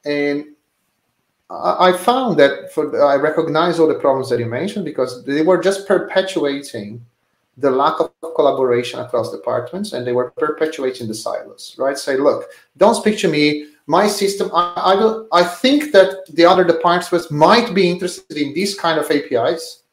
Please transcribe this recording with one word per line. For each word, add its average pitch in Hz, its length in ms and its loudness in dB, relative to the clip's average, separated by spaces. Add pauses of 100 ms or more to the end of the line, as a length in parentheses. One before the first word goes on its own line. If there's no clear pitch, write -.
And 147 440 -2 (1000)
I, - 400 0
I 180 80 2
found 240 420 0
that 139 360 2
for, 143 280 -2
I 139 120 4
recognize 156 640 0
all 156 80 6
the 143 60 0
problems 135 340 0
that 120 120 0
you 117 60 -4
mentioned 170 380 -6
because 135 400 -6
they 139 160 -2
were 175 180 4
just 196 300 -2
perpetuating 143 1120 -2 (540)
the 135 140 0
lack 143 280 2
of 160 120 -2 (240)
collaboration 131 680 0
across - 320 -6
departments, 123 640 -6
and 123 120 -6
they 123 60 -2
were 123 200 -2
perpetuating 151 760 -4
the 107 60 -6
silos, - 640 -10
right? 135 180 -2
Say, 135 220 -4
"Look, 135 320 0 (260)
don't 214 180 6
speak 214 260 0
to 185 80 0
me. 151 400 0 (200)
My 180 180 4
system, 202 480 -2
I, 175 220 0
I 190 180 2
don't, 220 380 0
I 175 100 4
think 269 480 0
that 190 340 4 (100)
the 165 100 6
other 185 180 6
departments 170 720 0
might 180 420 4
be 180 160 2
interested 175 460 -8
in 139 180 -4
this 196 240 -4
kind 165 200 0
of 147 120 -4
A 143 120 2
P - 120 -6
Is." 156 480 -2 (100)